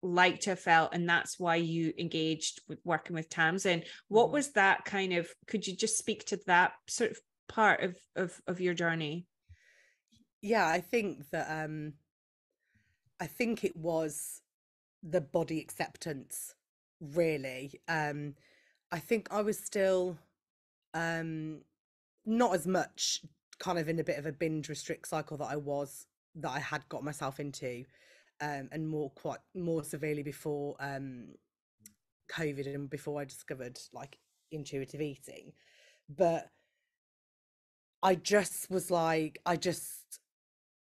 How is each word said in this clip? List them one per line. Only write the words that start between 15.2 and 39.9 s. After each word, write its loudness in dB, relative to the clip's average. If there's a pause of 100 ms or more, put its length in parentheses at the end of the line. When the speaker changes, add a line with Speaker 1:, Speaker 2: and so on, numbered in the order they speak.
Speaker 2:
body 0
acceptance, -8 (440)
really. 0
Um, -2 (560)
I -4
think 0
I 0
was 0
still, 2 (760)
um, -4 (640)
not 4
as 0
much 0 (380)
kind 0
of 0
in 0
a 0
bit -2
of -8
a -4
binge -2
restrict -8
cycle -4
that -4
I -2
was, -4 (300)
that -6
I -2
had -6
got -6
myself -6
into, -6 (560)
um, -6
and -4
more, -2
quite -8 (140)
more 0
severely -4
before, -6
um, -8 (1000)
covid -4
and -6
before -6
I -6
discovered, -12 (140)
like, -14 (320)
intuitive -6
eating. -10 (560)
But 4 (1500)
I 8
just 2
was 0
like, 2
I 2
just -4 (600)